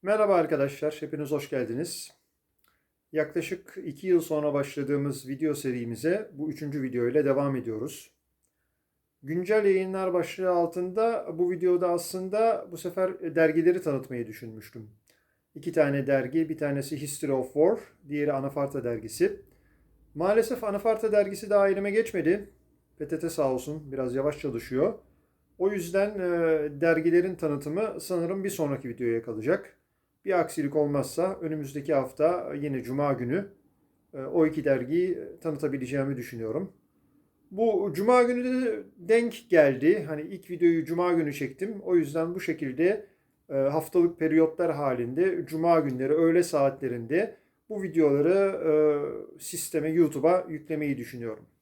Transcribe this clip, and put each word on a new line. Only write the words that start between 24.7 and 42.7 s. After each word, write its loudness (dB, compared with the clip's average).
O 0
yüzden, 0
e, -2
dergilerin 4
tanıtımı -4
sanırım -4
bir -2
sonraki -4
videoya -2
kalacak. -4
Bir 2
aksilik -2
olmazsa 0
önümüzdeki -4
hafta 0
yine -4
Cuma 0
günü, -2
e, -12
o 2
iki -2
dergiyi 0
tanıtabileceğimi -4
düşünüyorum. -6
Bu 0
Cuma 6
günü 0
de -2
denk 0
geldi. 6
Hani -6
ilk -12
videoyu 4
Cuma 0
günü 0
çektim. -6
O 0
yüzden 0
bu -6
şekilde, -2